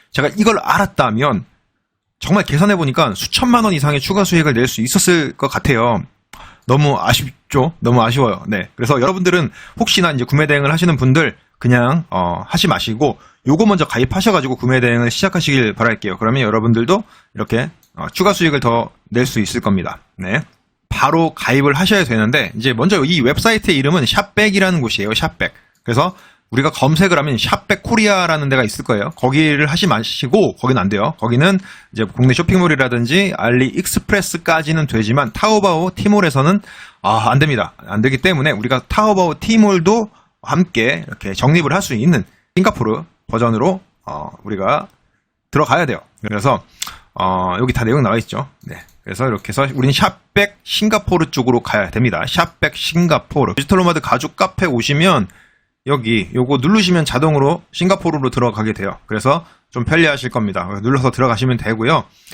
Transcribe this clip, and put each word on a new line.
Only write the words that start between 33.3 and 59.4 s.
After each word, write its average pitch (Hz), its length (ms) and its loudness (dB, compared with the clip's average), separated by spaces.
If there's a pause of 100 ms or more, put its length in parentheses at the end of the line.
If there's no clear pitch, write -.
알리익스프레스까지는 160 1500 0
되지만 120 460 0
타오바오, 190 600 0
티몰에서는, 190 680 2 (400)
아, 113 280 0
안 127 100 4
됩니다. 131 340 0 (120)
안 104 160 -4
되기 135 160 0
때문에 156 340 0
우리가 135 360 -2
타오바오, 190 520 0
티몰도 214 680 2 (320)
함께 156 640 -2
이렇게 - 280 -12
적립을 143 400 2
할 196 80 0
수 139 140 -6
있는 117 280 2 (320)
싱가포르 151 480 -2 (240)
버전으로, 120 540 0 (240)
어, 73 240 -12 (160)
우리가 110 420 -4 (640)
들어가야 151 340 0
돼요. 113 140 -6 (220)
그래서, 107 420 -2 (500)
어, 92 460 -2
여기 127 140 2
다 123 100 -2
내용 123 180 2
나와 110 160 2
있죠. 113 300 -6 (180)
네. - 120 -14 (260)
그래서 101 220 -6
이렇게 107 240 -4
해서 139 240 -2
우리는 135 200 0
샵백 - 720 -2
싱가포르 208 680 0
쪽으로 120 300 0
가야 101 280 -2
됩니다. 113 380 -2
샵백 165 480 -4
싱가포르. 156 800 -2
디지털 185 220 0
노마드 170 240 0
가족 127 340 -4
카페 190 300 -2
오시면 143 640 0 (560)
여기 113 500 -2
요거 127 260 0
누르시면 180 440 2
자동으로 151 640 0
싱가포르로 170 600 -2
들어가게 110 420 -2
돼요. 95 320 -8
그래서 131 400 -2 (240)